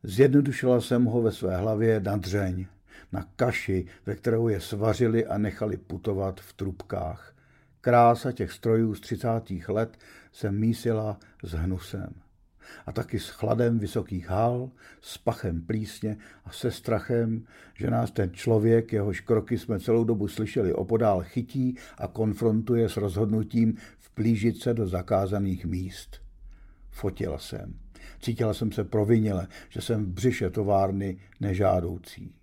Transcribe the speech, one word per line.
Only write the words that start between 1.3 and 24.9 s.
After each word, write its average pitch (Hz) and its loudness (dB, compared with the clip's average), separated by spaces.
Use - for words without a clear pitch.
své 92 -4
hlavě 110 2
na 101 -2
dřeň, 92 -4
na 98 -8
kaši, 101 -2
ve 101 -4
kterou 117 0
je 98 0
svařili 110 0
a - -4
nechali 104 -4
putovat 95 -4
v - -20
trubkách. 90 -8
Krása 120 8
těch - -4
strojů 113 2
z - -12
třicátých 113 -4
let 110 0
se 101 -4
mísila 107 0
s 92 -10
hnusem. 90 -4
A - -12
taky - -6
s - -12
chladem 117 0
vysokých 92 -6
hal, 120 0
s - -18
pachem 90 -4
plísně 107 -6
a - -16
se 120 -4
strachem, 117 -2
že - -4
nás 120 0
ten 92 -2
člověk, 113 4
jehož 101 -2
kroky 110 0
jsme 107 -4
celou 117 2
dobu 107 0
slyšeli 101 -2
opodál, 104 2
chytí 123 -4
a 101 -8
konfrontuje 110 0
s - -6
rozhodnutím 110 0
vplížit 113 0
se 120 -2
do 113 0
zakázaných 95 0